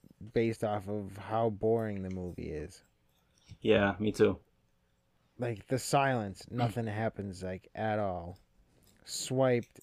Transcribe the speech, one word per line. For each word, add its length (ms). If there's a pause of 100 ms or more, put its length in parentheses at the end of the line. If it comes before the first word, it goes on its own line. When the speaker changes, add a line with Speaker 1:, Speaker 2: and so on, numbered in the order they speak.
(340)
Speaker 1:
based 300
off 240
of 300
how 320
boring 540
the 80
movie 400
is. 320 (800)
Speaker 2:
Yeah, 380
me 120
too. 260 (1000)
Speaker 1:
Like, 300
The 120
Silence, 720
Speaker 2:
Mm. 60
Speaker 1:
nothing 300
happens, 560
like, 320
at 240
all. 380 (680)
Swiped, 760